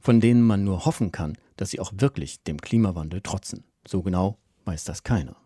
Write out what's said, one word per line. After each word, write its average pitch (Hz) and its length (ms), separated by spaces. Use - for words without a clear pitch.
von 117 180
denen 120 220
man 107 240
nur 95 220
hoffen 120 260
kann, 78 240
dass 95 100
sie - 100
auch - 160
wirklich 95 480
dem 76 160
Klimawandel 90 640
trotzen. - 440
So 92 160
genau 95 360
weiß 82 200
das - 180
keiner. 85 440